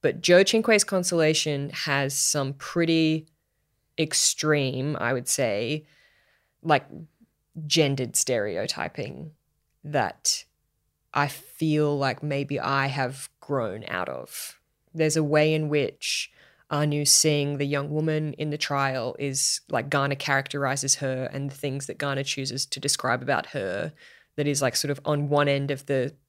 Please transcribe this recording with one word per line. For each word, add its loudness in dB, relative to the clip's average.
But 0
Joe 8
Cinque's 4
Consolation 2
has -2
some 0
pretty 2
extreme, 0
I 0
would -4
say, -2
like, 2
gendered 2
stereotyping -2
that -2
I 2
feel 0
like -2
maybe -4
I 0
have -4
grown -4
out -4
of. -12
There's 2
a 2
way 4
in 0
which -2
Anu 0
Singh, 4
the 0
young -2
woman 0
in -4
the -4
trial, -2
is, -2
like, -2
Garner 2
characterizes 0
her -4
and -6
the -14
things -6
that -10
Garner -2
chooses -4
to -8
describe 0
about 0
her -4
that 2
is, 0
like, 2
sort -2
of -2
on 0
one 4
end 0
of -4
the 0